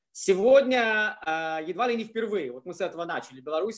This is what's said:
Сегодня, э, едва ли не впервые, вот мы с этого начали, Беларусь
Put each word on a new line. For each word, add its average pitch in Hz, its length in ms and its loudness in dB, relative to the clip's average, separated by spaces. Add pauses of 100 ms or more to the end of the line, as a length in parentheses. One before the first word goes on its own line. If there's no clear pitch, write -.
(120)
Сегодня, 220 1120 4
э, 160 420 -2
едва 185 200 -2
ли 240 100 0
не 226 80 -6
впервые, 208 460 -4
вот 127 140 -14
мы 175 80 -10
с 165 80 -10
этого 170 240 -4
начали, 139 360 -8
Беларусь 160 360 -4